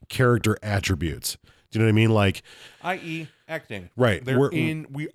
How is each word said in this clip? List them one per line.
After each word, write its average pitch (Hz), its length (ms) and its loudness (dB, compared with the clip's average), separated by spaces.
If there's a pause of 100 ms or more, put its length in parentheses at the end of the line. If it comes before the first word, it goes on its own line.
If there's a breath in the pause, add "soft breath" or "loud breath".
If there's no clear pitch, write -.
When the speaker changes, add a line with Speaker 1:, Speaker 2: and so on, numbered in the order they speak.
Speaker 1:
character 120 560 2
attributes. 85 720 -2 (320 soft breath)
Do 110 80 -4
you 110 60 4
know - 20 4
what 110 40 4
I 107 40 4
mean? 110 160 6
Like, 101 320 2 (400 loud breath)
Speaker 2:
I 180 140 -6
E 160 320 -10 (180)
acting. 113 500 -12
Speaker 1:
Right. 113 280 2
Speaker 2:
They're 131 140 0
Speaker 1:
We're 139 120 2
Speaker 2:
in, 156 400 -4
we 147 240 -8